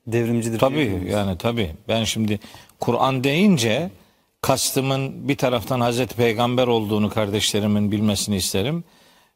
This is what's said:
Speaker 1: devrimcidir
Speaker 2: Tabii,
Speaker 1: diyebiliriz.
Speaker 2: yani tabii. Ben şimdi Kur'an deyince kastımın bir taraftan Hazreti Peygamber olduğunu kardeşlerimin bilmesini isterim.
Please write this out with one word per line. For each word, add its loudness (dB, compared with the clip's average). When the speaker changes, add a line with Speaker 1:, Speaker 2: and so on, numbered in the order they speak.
Speaker 1:
devrimcidir 0
Speaker 2:
Tabii, 4
Speaker 1:
diyebiliriz. -2
Speaker 2:
yani 0
tabii. -2
Ben 0
şimdi -2
Kur'an 0
deyince 2
kastımın -2
bir 0
taraftan 0
Hazreti 0
Peygamber 2
olduğunu 2
kardeşlerimin 0
bilmesini 0
isterim. -2